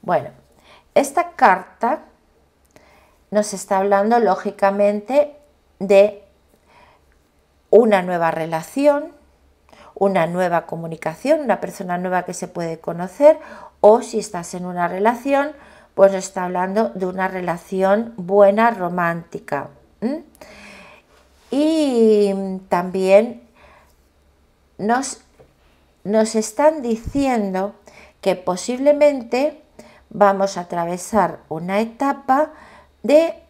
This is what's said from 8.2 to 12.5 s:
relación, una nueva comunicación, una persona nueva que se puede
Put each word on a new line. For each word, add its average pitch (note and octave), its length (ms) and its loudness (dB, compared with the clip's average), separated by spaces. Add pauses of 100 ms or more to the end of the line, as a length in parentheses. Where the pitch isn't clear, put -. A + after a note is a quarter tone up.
relación, G#3 800 -2 (840)
una F#3 320 2
nueva E3+ 400 -2
comunicación, E3 720 -4
una A3+ 200 -2
persona F3+ 380 -8
nueva F3+ 280 -4
que F#3 100 -12
se F3+ 120 -10
puede E3 320 -8